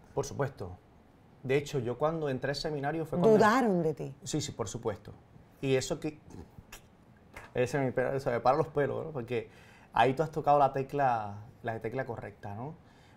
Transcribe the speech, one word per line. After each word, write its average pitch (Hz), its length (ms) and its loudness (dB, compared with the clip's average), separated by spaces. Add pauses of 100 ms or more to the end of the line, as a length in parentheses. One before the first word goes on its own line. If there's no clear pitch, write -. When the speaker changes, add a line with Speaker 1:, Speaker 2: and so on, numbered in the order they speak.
(140)
Speaker 1:
Por 139 120 -2
supuesto. 101 500 -6 (680)
De 131 120 2
hecho, 143 220 -2
yo 117 180 -2
cuando 156 320 0
entré 131 220 -2
al 143 60 -4
seminario 151 500 -4
fue - 140 -4
cuando 214 180 8
Speaker 2:
¿Dudaron 214 460 4
de 156 100 0
ti? 139 200 -8 (100)
Speaker 1:
Sí, 151 160 -2
sí, - 100 -6
por 113 160 -6
supuesto. 110 460 -6 (480)
Y 131 160 2
eso 135 240 -2
que, 151 180 -8 (1400)
ese 123 240 2
me, 131 420 0
se 135 100 -2
me 117 100 0
para 131 160 4
los 156 120 0
pelos, 117 380 -2
¿no? 160 60 -10
Porque 120 360 -4 (440)
ahí 127 220 6
tú 156 80 0
has 156 80 -2
tocado 147 280 4
la 135 140 6
tecla, 127 640 0 (260)
la 113 180 -4
tecla 120 240 -4
correcta, 107 500 -10
¿no? 135 200 -10 (420)